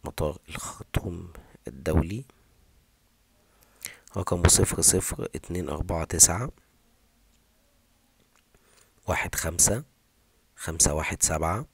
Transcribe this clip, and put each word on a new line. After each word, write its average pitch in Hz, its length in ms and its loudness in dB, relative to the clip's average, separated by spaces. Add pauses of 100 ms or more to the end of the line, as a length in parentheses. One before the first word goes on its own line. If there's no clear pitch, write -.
مطار 73 340 -4 (100)
الخرطوم - 840 -6 (360)
الدولي 82 560 0 (1900)
رقمه 90 320 2
صفر - 340 4
صفر - 520 2
اتنين 87 340 -6
أربعة 82 360 -2
تسعة 87 460 2 (2500)
واحد - 280 -2
خمسة 92 500 2 (720)
خمسة 80 380 0
واحد - 280 -2
سبعة 82 520 0